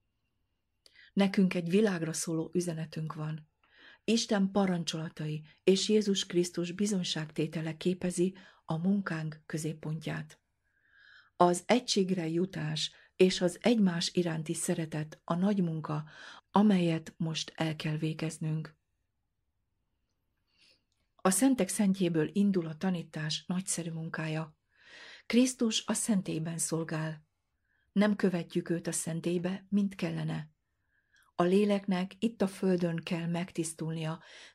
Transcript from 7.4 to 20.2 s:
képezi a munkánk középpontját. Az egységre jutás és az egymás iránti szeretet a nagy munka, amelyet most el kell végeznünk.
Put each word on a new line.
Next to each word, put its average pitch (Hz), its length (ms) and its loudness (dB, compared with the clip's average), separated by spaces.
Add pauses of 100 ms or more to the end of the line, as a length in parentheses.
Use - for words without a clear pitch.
képezi 180 600 -2 (280)
a 160 120 -4
munkánk 170 680 -2
középpontját. 156 920 -8 (960)
Az 175 300 4
egységre 190 640 2
jutás 156 640 -4 (240)
és 185 240 6
az 180 220 0
egymás 190 520 4
iránti 160 400 -2
szeretet 160 680 -4
a 170 100 -4
nagy 196 280 2
munka, 156 460 -4 (420)
amelyet 175 640 4
most 160 400 -4
el 160 200 -2
kell 156 200 -4
végeznünk. 156 800 -4 (2500)